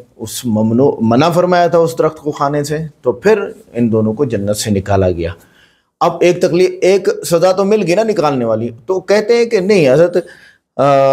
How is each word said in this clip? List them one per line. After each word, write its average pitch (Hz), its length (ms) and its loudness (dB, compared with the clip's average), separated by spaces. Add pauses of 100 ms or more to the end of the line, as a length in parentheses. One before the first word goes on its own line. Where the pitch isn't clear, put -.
(200)
उस 110 260 -12
ममनू, 113 580 0
मना 120 260 2
फरमाया 175 400 2
था 170 100 2
उस 165 140 0
दरख्त 156 260 -2
को 147 120 -6
खाने 147 320 -2
से, 151 260 -8 (140)
तो 123 200 -2
फिर 202 320 0 (200)
इन 120 140 2
दोनों 110 240 0
को 143 120 -2
जन्नत 104 300 -2
से 110 160 -4
निकाला 98 380 0
गया। 85 260 -6 (680)
अब 170 220 -2
एक 175 220 2
तकलीफ, 180 260 2
एक 190 380 0
सज़ा 175 440 0
तो 196 100 0
मिल 214 180 0
गई 175 140 0
ना 208 80 2
निकालने 147 420 -2
वाली। 113 280 -4 (140)
तो 190 120 -2
कहते 208 380 0
हैं 233 120 0
कि 214 120 0
नहीं, 180 260 2
हज़रत, 170 300 4 (600)
अ, 123 60 0 (300)